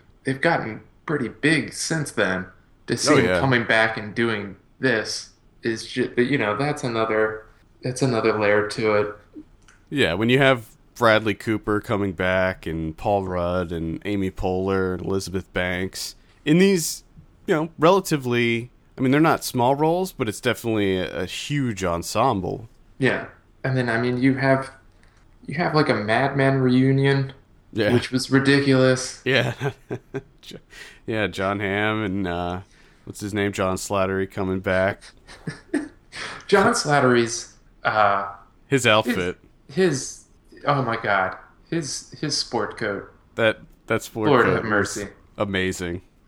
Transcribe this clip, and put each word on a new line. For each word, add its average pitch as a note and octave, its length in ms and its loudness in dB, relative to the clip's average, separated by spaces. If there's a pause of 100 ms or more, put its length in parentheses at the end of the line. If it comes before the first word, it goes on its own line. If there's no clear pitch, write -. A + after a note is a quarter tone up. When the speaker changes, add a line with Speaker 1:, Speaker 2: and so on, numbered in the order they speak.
(240)
Speaker 1:
they've C3+ 180 -4
gotten C#3 400 0 (240)
pretty C3+ 220 -2
big D3 460 0
since - 380 -4
then. F#2 360 -2 (400)
To A#2+ 100 0
see D3 160 2
Speaker 2:
Oh, D3 40 6
Speaker 1:
him B2+ 80 4
Speaker 2:
yeah. F2+ 140 2
Speaker 1:
coming A#2+ 260 2
back A2+ 320 2
and G#2 180 -10
doing G#2+ 400 -2 (240)
this A2+ 520 -2 (300)
is A2+ 240 -6
ju-, B2 320 -4
you B2 200 0
know, G#2+ 200 -2
that's D3 260 -4
another, A2 600 -2 (380)
that's B2+ 180 -6
another A2+ 380 2
layer G#2 300 2
to G#2+ 260 0
it. G#2 200 -2 (720)
Speaker 2:
Yeah, A2+ 260 2
when A2 140 0
you B2+ 100 4
have C3+ 300 2 (260)
Bradley A2 400 4
Cooper G#2+ 440 -2
coming G2+ 340 -2
back F#2 520 0
and D#2+ 320 -6
Paul G2+ 300 0
Rudd F2+ 440 -2
and E2 340 -6
Amy G2 260 -2
Poehler F#2 640 -2
and F2 100 -8
Elizabeth F#2+ 480 -4
Banks F#2 600 -6 (300)
in D#3 120 4
these, F#3 460 2 (420)
you G3+ 80 0
know, D#3+ 240 -2
relatively, B2 960 2 (260)
I - 40 -6
mean, C3 100 2
they're C#3+ 100 4
not D#3 220 2
small B2+ 320 2
roles, E3+ 380 0
but A#2+ 140 -4
it's G#2 140 -6
definitely G#2+ 560 0
a, F2 260 -4
a - 20 -4
huge A#2+ 580 -4
ensemble. G2 880 -2 (280)
Speaker 1:
Yeah. A2 300 0 (380)
And C3 100 -2
then, B2 140 0
I A#2 100 0
mean, B2 220 0
you C3 140 4
have, C3+ 360 0 (720)
you - 100 -8
have, D#3+ 200 0
like, D3 140 4
a B2+ 40 2
Mad A#2 440 0
Men C3+ 220 2
reunion, C3+ 720 2 (400)
Speaker 2:
Yeah. G#2 180 0
Speaker 1:
which A#2+ 200 2
was B2+ 200 -4
ridiculous. C3 920 4
Speaker 2:
Yeah. B2+ 280 2 (480)
<laughs> - 400 -14
Jo-, - 160 -18 (480)
yeah, G#2+ 220 0
John F#2+ 320 -2
Hamm G#2+ 440 0
and, F#2+ 240 -2
uh, F2 340 -4 (440)
what's - 140 -14
his G2+ 140 -8
name? G2+ 180 0
John F#2+ 260 0
Slattery F#2+ 520 -2
coming F#2+ 320 -2
back. F#2+ 420 0 (720)
Speaker 1:
<laughs> - 760 -10
John G3+ 260 4
Slattery's, B2 840 0 (280)
uh, G2+ 480 2 (360)
Speaker 2:
His B2 200 2
outfit. G#2+ 500 2 (300)
Speaker 1:
his, - 80 -20
his, - 920 -4
oh C#3+ 160 2
my A#2 200 -2
God. G2 340 0 (340)
His, E3 420 -6 (100)
his C#3+ 160 -4
sport - 400 -4
coat. G#2 340 -6 (240)
Speaker 2:
That, A2 240 2 (280)
that A2+ 160 0
sport A2+ 260 -2
Speaker 1:
Lord B2 160 6
Speaker 2:
coat F#2+ 100 2
Speaker 1:
have F2 80 -2
mercy. G#2 400 -2
Speaker 2:
was G2 60 -12 (280)
amazing. F#2 640 -2 (260)